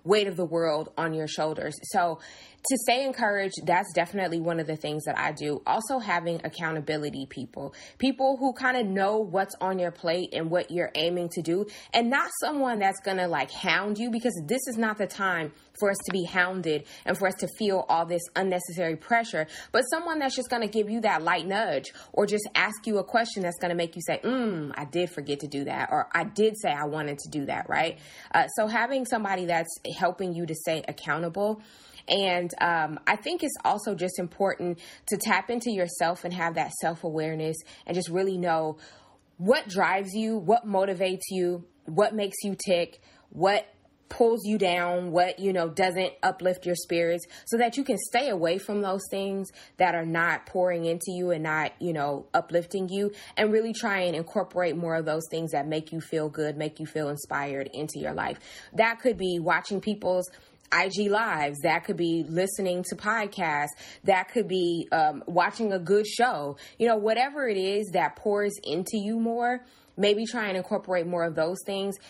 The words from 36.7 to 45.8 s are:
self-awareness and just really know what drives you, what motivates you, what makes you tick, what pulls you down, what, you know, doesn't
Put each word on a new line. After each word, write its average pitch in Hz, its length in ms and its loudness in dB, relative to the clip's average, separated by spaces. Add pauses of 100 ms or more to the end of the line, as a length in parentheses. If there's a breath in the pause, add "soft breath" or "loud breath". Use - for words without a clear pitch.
self-awareness 160 760 -2 (300 loud breath)
and - 80 -2
just 180 140 -2
really 190 300 0
know 160 400 0 (600 loud breath)
what 214 300 4
drives 190 460 2
you, 220 240 0
what 208 280 4
motivates 190 640 2
you, 175 340 0 (200)
what 180 300 4
makes 202 280 -2
you 202 120 -2
tick, 175 460 0 (300 soft breath)
what 190 360 2 (420)
pulls 226 380 4
you 214 100 2
down, 180 540 2
what, 175 300 4
you 196 120 2
know, 170 160 2
doesn't 185 440 2 (100)